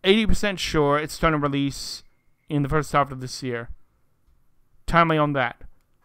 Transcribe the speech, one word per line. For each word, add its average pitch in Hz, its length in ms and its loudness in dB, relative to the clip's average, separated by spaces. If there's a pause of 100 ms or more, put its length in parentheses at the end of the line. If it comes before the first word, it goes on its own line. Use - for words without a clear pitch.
eighty 208 240 4
percent 185 320 2
sure 143 400 2
it's 151 200 -6
gonna 160 200 2
release 139 640 -4 (460)
in 143 140 0
the 135 60 -2
first 151 240 -2
half 143 180 2
of 131 100 -12
this 127 220 -12
year. 117 280 -8 (1160)
Time 165 220 4
me 160 80 2
on 147 160 2
that. 127 300 -4 (420)